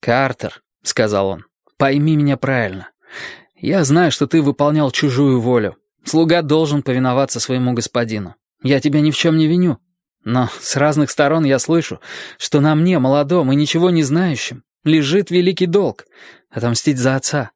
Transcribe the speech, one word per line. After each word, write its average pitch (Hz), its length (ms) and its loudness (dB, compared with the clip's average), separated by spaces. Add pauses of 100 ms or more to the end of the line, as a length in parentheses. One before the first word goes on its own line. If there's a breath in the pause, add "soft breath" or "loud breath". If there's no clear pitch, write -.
«Картер», — 127 600 -2 (200)
сказал 104 460 -2
он, — 90 160 -10 (320)
«пойми 147 400 2
меня 143 200 2
правильно. 110 540 -4 (680 loud breath)
Я 170 280 0
знаю, 151 280 2
что - 140 -2
ты 160 140 2
выполнял 147 500 0
чужую 135 500 2
волю. 117 360 0 (280)
Слуга 165 380 2
должен 147 400 0
повиноваться 127 580 -2
своему 127 340 -2
господину. 110 600 -4 (280)
Я 135 180 2
тебя 151 200 2
ни 151 100 2
в 147 60 -4
чем 160 200 0
не 160 100 2
виню. 175 320 0 (460)
Но 120 240 0 (120)
с - 160 -6
разных 147 340 2
сторон 156 340 0
я 135 140 2
слышу, 160 420 -2 (380 loud breath)
что - 220 0
на 156 140 4
мне, 170 240 2
молодом 143 540 2
и 139 40 2
ничего 165 340 2
не 165 120 2
знающем, 147 600 -2 (220)
лежит 156 460 2
великий 180 360 0
долг — 170 400 -2 (440 loud breath)
отомстить 120 480 -2
за 131 180 0
отца. 131 400 -4